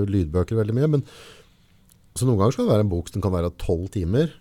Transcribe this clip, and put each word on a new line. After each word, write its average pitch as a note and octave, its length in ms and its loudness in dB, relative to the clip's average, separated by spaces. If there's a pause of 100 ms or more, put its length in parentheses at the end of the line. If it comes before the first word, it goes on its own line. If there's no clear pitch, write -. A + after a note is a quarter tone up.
jo - 20 0
lydbøker F2+ 520 0
veldig A2 160 0
mye, C#3 160 2
men C#3+ 140 2 (1160)
så A#2+ 80 0
noen A2+ 140 4
ganger A2+ 100 4
skal B3 140 -2
det G3 80 2
være G#2+ 100 4
en G#2 80 0
bok E2+ 220 -4
som G2 100 -4
kan G2 80 0
være F2 200 -2 (100)
tolv F2 320 -2
timer, G#2+ 480 -2